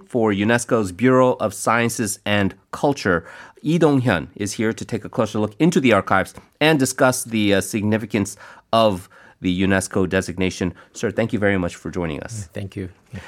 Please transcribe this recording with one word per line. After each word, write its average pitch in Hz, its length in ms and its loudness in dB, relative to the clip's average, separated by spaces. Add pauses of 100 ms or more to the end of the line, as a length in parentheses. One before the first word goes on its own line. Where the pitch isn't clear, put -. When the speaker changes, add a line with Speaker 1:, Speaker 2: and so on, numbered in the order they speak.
Speaker 1:
for 110 260 0
unesco's 107 600 0
Bureau 127 480 4
of 101 120 -2
Sciences 117 720 -2
and 101 300 0 (160)
Culture, 104 560 -2 (360)
Lee 156 140 0
Dong-hyun, 127 580 2
is 101 200 -6
here 110 180 0
to 113 100 -10
take - 220 -8
a - 60 -14
closer 113 280 -2
look 107 200 -2
into 165 200 4
the 120 140 4
archives 95 400 2 (260)
and 151 200 4
discuss 131 460 2
the, 107 280 2
uh, 98 80 4
significance 107 800 -2 (340)
of 107 380 2 (320)
the 90 200 0
unesco 95 460 0
designation. 92 640 -2 (220)
Sir, 110 160 -4
thank 110 240 -2
you 107 40 -2
very 101 200 2
much 87 180 -4
for - 140 -12
joining 80 320 -6
us. 107 320 -12
Speaker 2:
Thank 101 200 -10
you. 92 140 -10 (240)
Yeah. 92 160 -14